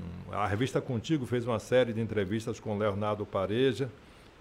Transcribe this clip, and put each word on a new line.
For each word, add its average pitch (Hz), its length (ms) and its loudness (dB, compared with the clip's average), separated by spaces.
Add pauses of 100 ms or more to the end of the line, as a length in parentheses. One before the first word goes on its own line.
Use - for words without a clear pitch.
(320)
a 98 160 0
revista 117 320 0
Contigo 127 460 -2
fez 117 200 0
uma 113 140 0
série 123 340 2
de 107 60 -4
entrevistas 107 600 0
com 104 180 -2
Leonardo 104 480 0
Pareja, 113 640 2 (520)